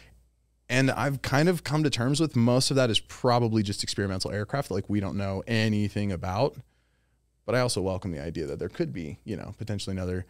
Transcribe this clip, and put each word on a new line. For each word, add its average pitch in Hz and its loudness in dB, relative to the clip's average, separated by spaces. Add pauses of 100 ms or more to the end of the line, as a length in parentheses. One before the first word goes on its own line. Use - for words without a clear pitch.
(680)
And 131 4
I've 135 -2
kind 151 4
of 175 2
come 151 0
to 143 2
terms 131 2
with 160 0
most 123 4
of 135 2
that 127 4
is 101 2
probably 120 2
just 98 -4
experimental 98 -2
aircraft 104 -4
that, 90 -4
like, 98 -4
we 104 2
don't 95 -2
know 98 -4
anything 104 2
about. 98 -2 (880)
But 107 -2
I 127 4
also 120 0
welcome 92 -2
the 73 -6
idea 80 -4
that 71 -6
there 90 -4
could 160 -4
be, 80 -10
you 104 -6
know, - -10
potentially 98 -6
another. 90 -4